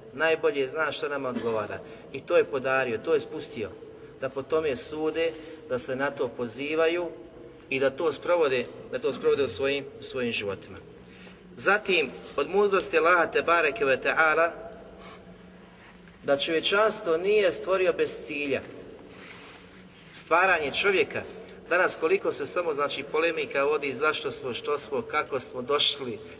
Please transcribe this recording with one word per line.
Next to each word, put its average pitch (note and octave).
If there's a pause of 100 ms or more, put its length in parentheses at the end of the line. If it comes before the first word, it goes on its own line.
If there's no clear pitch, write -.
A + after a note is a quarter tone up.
(120)
Najbolje D#3
zna D3
šta D3
nama C#3
odgovara. A2+ (320)
I C3+
to E3+
je D3+
podario, C3
to D#3+
je C#3+
spustio. B2 (500)
Da C3+
po C3
tome D#3
sude, D#3 (360)
da B2+
se C3
na C#3
to C#3
pozivaju D3+ (640)
i C3+
da C3+
to D#3+
sprovode, C#3 (280)
da C3
to C#3
sprovode C#3
u B2+
svojim, C#3 (160)
u -
svojim B2
životima. G2 (760)
Zatim, E3+ (260)
od C#3+
mudrosti F#3+
Allaha E3
te D3
bareke D#3
ve C3
ta'ala, D#3 (1700)
da C#3
čovječanstvo F3+
nije G3
stvorio F#3
bez -
cilja. C#3+ (1500)
Stvaranje E3
čovjeka, E3 (460)
danas E3+
koliko E3+
se C#3+
samo, E3
znači, C#3
polemika D#3
vodi D3
zašto D3
smo, B2
što D3
smo, C3
kako D3
smo B2+
došli, B2+ (220)